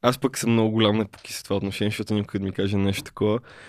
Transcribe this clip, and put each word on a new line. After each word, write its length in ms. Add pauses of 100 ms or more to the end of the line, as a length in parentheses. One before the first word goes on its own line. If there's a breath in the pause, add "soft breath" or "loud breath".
Аз 160
пък 200
съм 140
много 180
голям 280
непокис 420
в 40
това 120
отношение, 340
защото 240
никой 260
да 60
ми 60
каже 240
нещо 280
такова. 340 (300 loud breath)